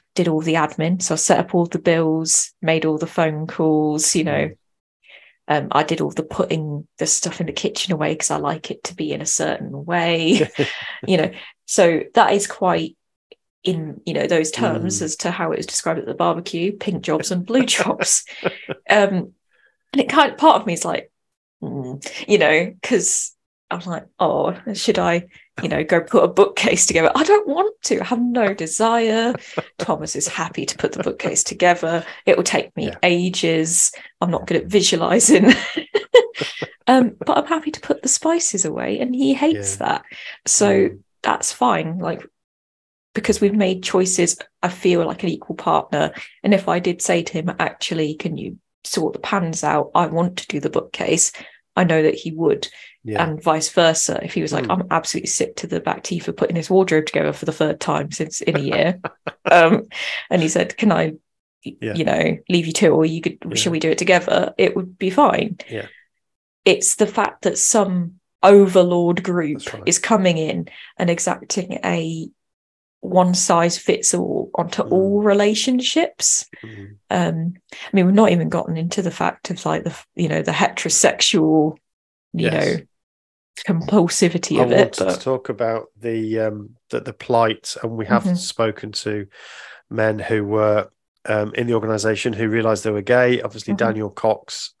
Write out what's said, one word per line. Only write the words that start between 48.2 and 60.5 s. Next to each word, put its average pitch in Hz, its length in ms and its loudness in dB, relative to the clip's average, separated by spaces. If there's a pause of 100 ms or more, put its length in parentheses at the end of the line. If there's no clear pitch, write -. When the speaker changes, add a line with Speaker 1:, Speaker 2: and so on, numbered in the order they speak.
Speaker 1:
you - 200 -10 (280)
sort - 280 -2
the - 60 -12
pans 170 440 -2
out? 151 320 0
I 170 120 4
want 170 300 -2
to - 100 -10
do 151 140 -6
the 147 80 -2
bookcase," - 640 0 (440)
I 185 80 4
know 160 200 4
that - 120 4
he - 160 -8
would. 160 380 0 (340)
Speaker 2:
Yeah. - 160 -4
Speaker 1:
And 160 240 -2
vice 156 260 0
versa. 165 540 2
If 170 120 -12
he 165 60 0
was 156 120 -4
like, - 120 -2
Speaker 2:
Hmm. - 60 -4
Speaker 1:
"I'm 185 200 -2
absolutely - 380 -2
sick - 280 -4
to - 100 -10
the - 140 -4
back - 220 -4
teeth 175 220 -6
for - 80 -6
putting - 220 -2
this 165 140 -4
wardrobe 185 380 2
together 151 260 0
for - 120 -10
the 165 80 -2
third 151 280 -2
time 151 300 -4
since - 300 -8
in - 160 0
a - 40 0
year." 175 420 0
Speaker 2:
<laughs> - 60 -8 (420)
Speaker 1:
Um, 170 360 6 (420)
and 180 120 2
he 156 80 2
said, - 280 -2